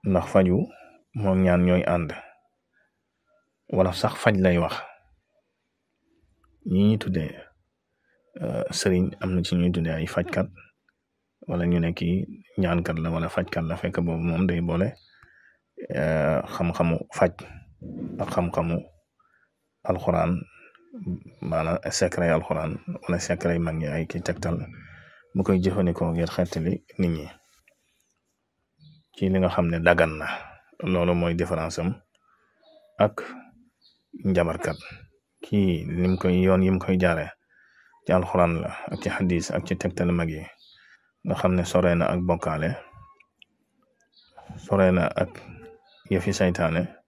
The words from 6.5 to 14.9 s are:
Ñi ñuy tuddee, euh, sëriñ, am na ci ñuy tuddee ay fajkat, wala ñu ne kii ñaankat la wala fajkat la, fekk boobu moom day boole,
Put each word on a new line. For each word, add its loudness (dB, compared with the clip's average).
Ñi 2
ñuy 4
tuddee, -2
euh, -4
sëriñ, 2
am -2
na 0
ci -2
ñuy 2
tuddee -2
ay -4
fajkat, -2
wala -2
ñu 2
ne 0
kii -2
ñaankat 0
la -2
wala -2
fajkat -4
la, -4
fekk -4
boobu -2
moom 2
day 0
boole, 0